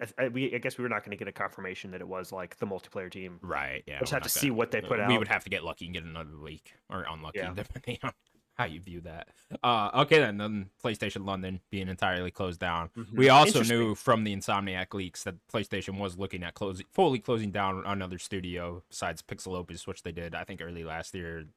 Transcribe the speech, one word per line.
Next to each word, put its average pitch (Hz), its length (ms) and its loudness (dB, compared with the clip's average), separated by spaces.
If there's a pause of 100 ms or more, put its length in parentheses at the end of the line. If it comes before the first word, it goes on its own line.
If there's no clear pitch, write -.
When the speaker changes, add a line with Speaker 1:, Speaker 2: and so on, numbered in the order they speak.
(180)
Speaker 1:
I, 131 100 2
we, 123 260 -2
I 123 40 -2
guess 127 200 -4
we're 123 100 -2
not 107 160 -2
gonna 104 120 -10
get 101 100 -8
a 98 60 -6
confirmation 95 600 -6
that 92 100 -8
it 92 60 -10
was, 92 240 -8
like, 92 260 -10
the 113 80 -2
multiplayer 92 440 -8
team. 92 300 -12
Speaker 2:
Right, 69 460 -4
yeah, 73 80 -10
Speaker 1:
We'll 67 60 -6
just - 120 -2
Speaker 2:
we're 143 40 2
Speaker 1:
have 127 80 -2
to - 20 -6
Speaker 2:
not - 40 -2 (120)
Speaker 1:
see 143 60 4
Speaker 2:
gonna, 113 100 2
Speaker 1:
what 117 140 2
they 107 100 0
put 110 160 0
Speaker 2:
we 104 160 4
Speaker 1:
out. 110 60 6
Speaker 2:
would 104 80 0
have 95 160 2
to - 40 -12
get 90 160 -2
lucky 82 220 -6
and 87 80 -8
get 82 80 -6
another 80 320 -10
leak, 76 400 -16 (160)
or 92 180 -6
unlucky, 82 300 -8
Speaker 1:
Yeah. 92 140 -4
Speaker 2:
<laughs> 90 40 -10
depending 110 460 -8
on 127 100 -6 (460)
how 120 80 0
you 78 160 -8
view 87 200 -12
that. 82 260 -14 (340)
Uh, 113 260 4 (140)
okay, 156 160 8
then, 107 180 4
then 104 320 -4 (160)
PlayStation 104 400 -2
London 95 460 -2
being 95 180 -2
entirely 90 420 0
closed 90 300 -4
down. 85 340 0
Speaker 1:
Mm-hmm. 110 220 -10
Speaker 2:
We 131 140 10
also 143 300 12
Speaker 1:
Interesting. 117 180 4
Speaker 2:
knew 110 160 4
from 113 300 4
the 101 120 0
Insomniac 98 560 0
leaks 92 320 -4
that 90 120 -4 (140)
PlayStation 98 480 -2
was 95 200 -4
looking 95 240 -4
at 85 100 -6
closing, 95 400 -4
fully 139 280 4
closing 110 320 0
down 95 340 0
another 95 320 -2
studio 87 720 -6
besides 87 320 -6
Pixel - 340 -8
Opus, 87 300 -8
which - 160 -10
they 107 100 -6
did, 85 220 -8
I 85 100 -6
think, - 160 -10
early 85 240 -8
last 80 300 -6
year, 82 320 -8 (100)